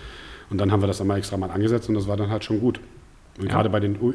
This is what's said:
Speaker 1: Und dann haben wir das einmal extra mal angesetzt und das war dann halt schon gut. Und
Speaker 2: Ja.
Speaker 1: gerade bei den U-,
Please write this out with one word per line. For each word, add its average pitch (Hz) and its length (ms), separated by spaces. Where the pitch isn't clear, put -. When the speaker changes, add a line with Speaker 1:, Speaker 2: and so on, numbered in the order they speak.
Speaker 1:
Und 101 100
dann 98 120
haben 104 100
wir 101 60
das 98 140
einmal 101 180
extra 98 180
mal 95 140
angesetzt 110 380
und 110 80
das 101 100
war 101 100
dann 101 140
halt 107 140
schon 107 160
gut. 123 180
Und 95 100
Speaker 2:
Ja. 95 40
Speaker 1:
gerade 104 180
bei 101 120
den 101 200
U-, 120 140